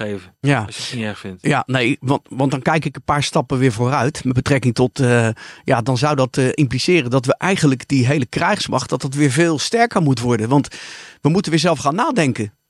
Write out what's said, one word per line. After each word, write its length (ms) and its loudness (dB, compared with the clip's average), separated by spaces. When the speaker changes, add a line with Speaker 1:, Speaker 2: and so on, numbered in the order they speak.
Speaker 1:
geven. 320 -12
Speaker 2:
Ja. 260 2
Speaker 1:
Als 120 -12
je 60 -10
het 120 -10
niet 100 -6
erg 140 -8
vindt. 280 -12
Speaker 2:
Ja, 180 2
nee, 340 0
want, 300 -2
want 220 -2
dan 100 -4
kijk 240 0
ik 100 -8
een 80 -14
paar 200 0
stappen 340 -2
weer 140 4
vooruit 520 -2
met 100 -2
betrekking 420 0
tot, 240 0
eh, 300 4
ja, 180 2
dan 160 0
zou 180 0
dat, 220 0
eh, 160 2
impliceren 560 2
dat 160 0
we 120 2
eigenlijk 500 0
die 180 2
hele 200 2
krijgsmacht, 640 -2
dat 120 -4
dat 120 -6
weer 180 2
veel 280 2
sterker 420 0
moet 180 2
worden. 300 0
Want 180 4
we 80 2
moeten 220 0
weer 80 2
zelf 200 0
gaan 160 -2
nadenken. 580 -2